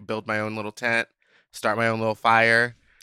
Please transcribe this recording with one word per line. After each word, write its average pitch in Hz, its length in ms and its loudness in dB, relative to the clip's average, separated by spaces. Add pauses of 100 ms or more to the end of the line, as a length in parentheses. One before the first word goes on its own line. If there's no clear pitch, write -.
build 107 220 -8
my 107 120 -4
own 110 160 -6
little 107 160 -10
tent, 117 360 -4 (440)
start 110 260 -4
my 113 100 0
own 113 120 -2
little 110 160 -2
fire, 117 600 2 (280)